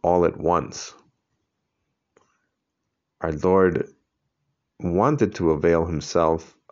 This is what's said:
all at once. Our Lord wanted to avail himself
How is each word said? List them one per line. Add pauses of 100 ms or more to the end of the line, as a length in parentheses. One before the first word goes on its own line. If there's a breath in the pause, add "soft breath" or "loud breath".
all
at
once. (2250)
Our
Lord (840)
wanted
to
avail
himself (140)